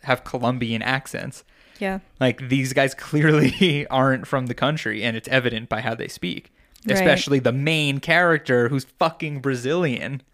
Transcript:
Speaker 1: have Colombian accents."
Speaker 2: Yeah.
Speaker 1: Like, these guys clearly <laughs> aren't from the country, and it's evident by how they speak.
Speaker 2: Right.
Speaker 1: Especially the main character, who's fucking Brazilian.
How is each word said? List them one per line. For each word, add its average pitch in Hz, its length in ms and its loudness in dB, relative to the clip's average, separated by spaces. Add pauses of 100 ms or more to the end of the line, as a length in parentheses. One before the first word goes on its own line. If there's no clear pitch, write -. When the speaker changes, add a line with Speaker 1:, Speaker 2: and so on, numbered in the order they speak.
Speaker 1:
have 127 200 0
Colombian 120 600 -2
accents." - 600 -6 (360)
Speaker 2:
Yeah. 190 200 -4 (200)
Speaker 1:
Like, 127 300 0
these 131 240 0
guys 139 200 2
clearly 151 960 2
<laughs> - 20 -16
aren't 131 380 2
from 131 200 -2
the 120 60 -4
country, 117 500 -2
and 113 140 -2
it's - 120 -10
evident 120 400 0
by 110 120 -2
how 117 140 -4
they - 120 -8
speak. - 460 -10 (320)
Speaker 2:
Right. - 100 0
Speaker 1:
Especially 143 440 4
the 120 120 2
main 143 480 0
character, 156 680 2
who's 135 140 -2 (160)
fucking 160 420 -2
Brazilian. 135 800 -2 (120)